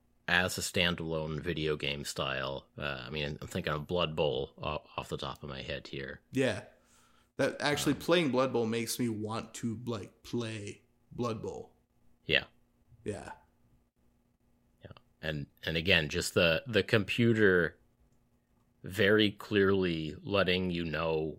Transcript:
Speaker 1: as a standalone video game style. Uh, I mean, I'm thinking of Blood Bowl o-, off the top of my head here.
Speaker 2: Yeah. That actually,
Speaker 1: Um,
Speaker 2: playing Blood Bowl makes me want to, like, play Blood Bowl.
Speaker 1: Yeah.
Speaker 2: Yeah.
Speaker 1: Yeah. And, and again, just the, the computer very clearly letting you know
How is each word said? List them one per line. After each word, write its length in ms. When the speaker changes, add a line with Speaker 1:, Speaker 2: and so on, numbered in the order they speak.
Speaker 1:
as 300
a 40
standalone 800
video 340
game 300
style. 640
Uh, 280
I 40
mean, 320
I'm 60
thinking 260
of 140
Blood 280
Bowl 460
o-, 220
off 140
the 80
top 260
of 60
my 120
head 260
here. 340
Speaker 2:
Yeah. 300
That 220
actually, 340
Speaker 1:
Um, 60
Speaker 2:
playing 320
Blood 220
Bowl 140
makes 320
me 100
want 460
to, 300
like, 360
play 600
Blood 300
Bowl. 300
Speaker 1:
Yeah. 180
Speaker 2:
Yeah. 280
Speaker 1:
Yeah. 60
And, 240
and 100
again, 340
just 260
the, 320
the 160
computer 960
very 480
clearly 920
letting 480
you 120
know 560